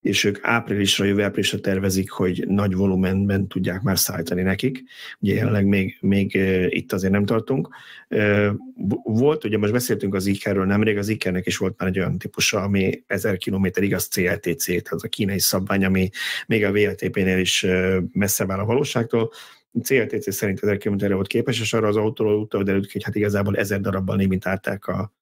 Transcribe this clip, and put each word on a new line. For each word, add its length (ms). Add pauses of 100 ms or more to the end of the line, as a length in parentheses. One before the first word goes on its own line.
és 240
ők 180
áprilisra, 640
jövő 180
áprilisra 380
tervezik, 500
hogy 380
nagy 260
volumenben 760
tudják 340
már 160
szállítani 440
nekik. 400 (360)
Ugye 160
jelenleg 320
még, 340
még, 360
ö, 320
itt 240
azért 200
nem 120
tartunk. 440 (400)
Ö, 420 (240)
v-, 280
volt, 420
ugye 140
most 140
beszéltünk 420
az 120
Ikerről 380
nemrég, 340
az 100
Ikernek 380
is 100
volt 220
már 100
egy 100
olyan 200
típusa, 440
ami 440
ezer 300
kilométer 460
igaz 240
C 100
L 180
T 240
C, 60
tehát 260
az 140
a 40
kínai 300
szabvány, 460
ami 260 (360)
még 180
a 80
V 40
L 180
T 140
P-nél 300
is, 240
ö, 360 (140)
messzebb 380
áll 80
a 60
valóságtól. 680 (500)
C 80
L 160
T 160
C 120
szerint 280
ezer 140
kilométerre 380
volt 120
képes, 340
és 120
arra 160
az 80
autóról 420
tudta, 180
hogy 100
derült 200
ki, 60
hogy 120
hát 100
igazából 420
ezer 240
darabban 400
émít 260
árták 400
a 360